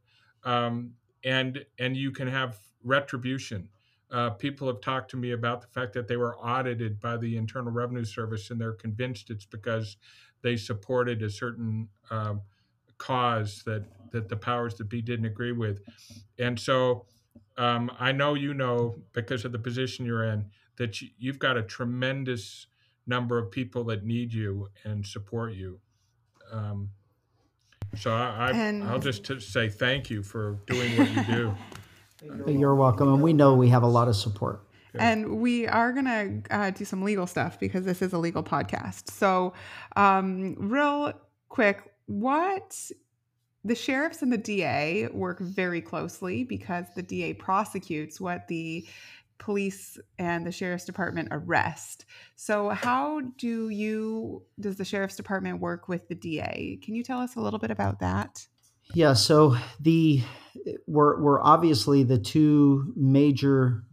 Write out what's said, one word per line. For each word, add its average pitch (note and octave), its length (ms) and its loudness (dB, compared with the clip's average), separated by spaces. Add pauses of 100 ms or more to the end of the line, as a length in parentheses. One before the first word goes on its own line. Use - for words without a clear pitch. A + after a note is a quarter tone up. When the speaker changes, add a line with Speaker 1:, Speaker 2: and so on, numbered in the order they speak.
(440)
Speaker 1:
Um, A#2+ 480 -2 (320)
and, C3 420 -2 (140)
and B2+ 180 -2
you C3+ 140 -4
can C3+ 160 -8
have B2+ 320 -4 (240)
retribution. B2+ 880 -4 (420)
Uh, A#2+ 200 -2
people C#3 360 -6
have A#2+ 140 -4
talked C3 300 -4
to C3 60 -8
me B2 140 -4
about A#2+ 300 -4
the - 60 -20
fact B2 260 -8
that A#2 140 -6
they A#2+ 100 -2
were A#2+ 200 -2
audited A#2 600 -4
by A#2 180 -4
the A#2 200 -4
Internal A#2 340 -6
Revenue A#2+ 340 -4
Service A2 440 -8
and A#2+ 100 -6
they're A2+ 140 -4
convinced A2+ 560 -8
it's G#2+ 160 -10
because A2 520 -6 (440)
they A#2+ 160 -2
supported A#2+ 640 -2
a G#2+ 80 -4
certain, A2 600 -6 (200)
uh, G#2+ 260 -4 (600)
cause A#2 680 -2
that, G#2+ 180 -6 (280)
that A2+ 180 -6
the A2+ 60 -6
powers A#2+ 400 -4
that G#2 140 -10
be A#2+ 120 -6
didn't A2+ 240 -4
agree A#2+ 260 -4
with. G#2+ 300 -4 (560)
And B2 220 -2
so, B2+ 460 0 (520)
um, A#2+ 420 0
I C3 140 0
know C#3+ 220 2
you C#3+ 180 -2
know, A#2+ 420 0 (180)
because A#2+ 320 -4
of A#2+ 60 -6
the A#2+ 80 -6
position B2 460 -4
you're A2+ 180 -2
in, G#2+ 220 -2 (320)
that A2+ 240 -6
y-, C3 160 -16
you've C3 220 -6
got C3 180 2
a A2+ 40 0
tremendous B2+ 1040 -6 (380)
number B2 320 -2
of A2+ 140 -4
people B2 340 -4
that G#2+ 200 -4
need A#2 280 -4
you G2+ 360 -4 (160)
and G#2 200 -4
support A2+ 480 -8
you. F#2 260 -12 (720)
Um, G#2 380 -6 (1080)
so A2 160 -4
I, A#2 360 -2
I, C3 40 0
Speaker 2:
And G#3+ 340 -2
Speaker 1:
I'll B2+ 120 -2
just C3+ 260 -2
t-, C3+ 160 -8
say A2 300 -2
thank B2+ 400 -2
you G#2 140 -4
for G#2 420 -6
doing B2 320 0
what - 140 6
you G#2+ 120 0
do. A2+ 360 0
Speaker 2:
<laughs> - 60 -16 (840)
Speaker 3:
You're C#3 240 4
welcome. C3+ 380 6
And C#3 80 6
we E3 100 6
know C#3+ 240 10
we B2+ 140 8
have A#2+ 140 8
a A#2+ 40 6
lot A#2+ 220 6
of G#2+ 60 4
support. A2 500 -4 (260)
Speaker 1:
Good. - 100 -4
Speaker 2:
And A3 380 2
we A#3+ 280 2
are A#3 260 2
gonna, G#3+ 560 -2
uh, G#3 220 0
do G3 120 -8
some F#3+ 180 -6
legal G3 260 0
stuff D#3 320 -2
because F#3 260 -2
this F3+ 160 -2
is F#3 100 0
a F3+ 60 -2
legal E3+ 260 -2
podcast. - 680 -4
So, F#3 440 2 (420)
um, F#3+ 600 2
real C#4+ 560 0 (340)
quick, - 460 0 (140)
what, D4+ 840 -2 (720)
the A#3 120 0
sheriffs D4 460 -2
and B3 120 2
the A3+ 40 0
D G3+ 260 -2
A F#3 500 0
work F#3 260 -4
very F3+ 420 -2
closely F3 600 -6
because F3+ 420 -6 (100)
the F3+ 80 -8
D F3+ 200 -6
A D#3+ 100 -4
prosecutes F#3 840 -4
what F3 280 -8
the E3 380 -8 (540)
police G2 580 -6 (220)
and E3+ 260 -2
the E3+ 60 -6
sheriff's F3+ 340 -6
department F3 460 -6
arrest. D#3 720 -2 (300)
So G#3 340 -2
how C4+ 520 -2 (160)
do A3+ 320 -4
you, A3 720 -4 (160)
does G3+ 160 -4
the G3 100 -6
sheriff's G3 300 -4
department F#3+ 440 -4
work F3 280 -6
with F3 220 -6
the E3+ 60 -6
D E3 240 -6
A? - 440 -6
Can G#3+ 100 -8
you A#3+ 100 -4
tell B3 160 -6
us B3 160 -6
a A3+ 60 -6
little G#3+ 180 -2
bit A3 120 -4
about G3+ 300 -2
that? - 440 -2 (480)
Speaker 3:
Yeah, D3+ 200 8
so D3+ 420 8 (240)
the, D#3 420 6 (640)
we're, D3 340 6
we're C#3+ 200 6
obviously D3 640 6
the B2+ 140 4
two D3 800 6
major C3+ 960 4